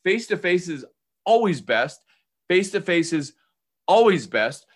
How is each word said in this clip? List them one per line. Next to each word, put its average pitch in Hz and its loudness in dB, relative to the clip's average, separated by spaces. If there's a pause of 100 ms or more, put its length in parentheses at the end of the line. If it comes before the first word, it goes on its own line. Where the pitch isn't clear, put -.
Face-to-face 185 -2
is 139 -10 (400)
always 208 2
best. 120 -4 (440)
Face-to-face 180 0
is 151 -6 (540)
always 190 4
best. 113 -4